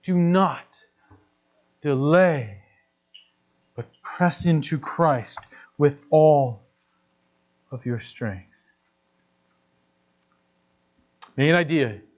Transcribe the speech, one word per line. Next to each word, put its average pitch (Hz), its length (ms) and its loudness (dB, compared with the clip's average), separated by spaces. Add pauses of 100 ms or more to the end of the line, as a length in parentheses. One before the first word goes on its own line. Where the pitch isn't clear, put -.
Do 180 140 -2
not 175 640 0 (1000)
delay, 143 800 0 (1120)
but 120 120 -12 (160)
press - 440 -2
into 156 320 0
Christ 139 600 -2 (380)
with 143 220 2 (100)
all 147 540 4 (1080)
of 123 140 -14
your 120 140 -4
strength. 101 480 -10 (3000)
Main 147 180 2
idea. 143 460 -2 (180)